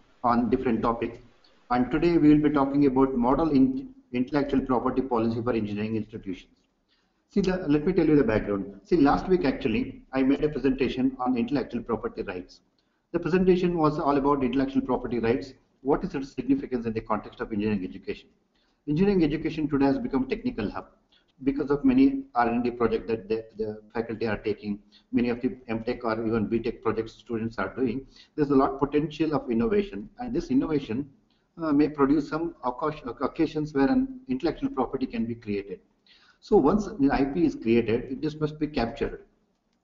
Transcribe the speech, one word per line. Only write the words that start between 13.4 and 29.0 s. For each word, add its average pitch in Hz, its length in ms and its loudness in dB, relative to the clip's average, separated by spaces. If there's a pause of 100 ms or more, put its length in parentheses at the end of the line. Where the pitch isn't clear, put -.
was 151 180 4
all 143 200 2
about 135 260 2
intellectual 131 400 0
property 120 340 -2
rights, 113 360 0 (280)
what 151 220 0
is 185 100 -6
its 139 200 -8
significance 127 520 -2
in 110 80 -4
the 110 80 -4
context 110 400 -6
of 117 100 -8
engineering 104 320 -2
education. - 440 -10 (600)
Engineering 180 360 2
education 151 440 -2
today 139 180 2
has 139 120 4
become 123 300 -2
technical - 420 -4
hub - 160 -10 (580)
because 139 260 -2
of 139 140 0
many 135 400 6 (120)
R 120 120 2
and 117 160 0
D 120 80 0
projects 113 380 -2
that 98 180 -4
the, 110 160 -2 (140)
the 107 240 -6 (120)
faculty 113 320 -6
are 104 120 0
taking, 104 420 -6 (320)
many 120 160 2
of 117 140 -2
the - 160 -2 (100)
M 110 160 -4
tech 123 220 -6
or 113 80 0 (120)
even 110 220 0
B 113 120 0
tech 113 220 -6
projects 110 300 -4
students 113 460 -8
are 95 180 -4
doing. 127 320 -2 (300)
There's 143 140 0
a 139 40 4
lot 135 240 2
potential 147 560 -2